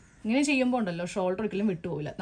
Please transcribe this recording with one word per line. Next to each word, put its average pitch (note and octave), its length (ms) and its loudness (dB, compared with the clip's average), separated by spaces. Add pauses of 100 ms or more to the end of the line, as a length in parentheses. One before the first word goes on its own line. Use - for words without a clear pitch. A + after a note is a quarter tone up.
(240)
ഇങ്ങനെ A#3+ 240 2
ചെയ്യുമ്പോൾ B3+ 320 2
ഉണ്ടല്ലോ, F3 320 -2
shoulder F#3+ 300 0
ഒരിക്കലും G#3 280 0
വിട്ടുപോവില്ല. D#3 400 -4 (120)